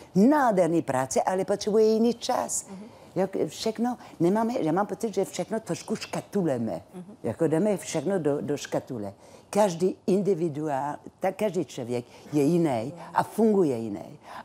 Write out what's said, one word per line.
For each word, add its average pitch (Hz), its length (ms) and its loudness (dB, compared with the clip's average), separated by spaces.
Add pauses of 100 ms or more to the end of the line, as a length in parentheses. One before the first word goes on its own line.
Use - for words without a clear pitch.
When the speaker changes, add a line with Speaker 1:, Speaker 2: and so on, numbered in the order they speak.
(140)
Speaker 1:
nádherný 196 680 4
práce, 131 400 0
ale 190 220 0
potřebuje 208 400 2
jiný 220 300 4
čas. - 560 -4
Speaker 2:
Mhm. 196 120 -16 (320)
Speaker 1:
Jak 190 220 -2 (100)
všechno, - 520 -4 (220)
nemáme, 214 400 4
já 156 120 0
mám 196 140 2
pocit, 196 280 -6
že 196 100 0
všechno 190 360 -4
trošku - 360 -6
škatuleme. 123 840 -2 (120)
Speaker 2:
Mhm. 180 280 -16
Speaker 1:
Jako 117 240 0
dáme 180 300 2
všechno 165 420 -2
do, 147 220 0
do 143 160 -4
škatule. 117 560 -6 (380)
Každý 185 460 2 (100)
individuál, 156 880 0 (240)
tak 190 160 -2
každý 185 280 -2
člověk 123 400 -6 (280)
je 147 100 4
jiný 135 500 2 (220)
a - 80 4
funguje 196 560 2
jiný. 110 400 -8 (260)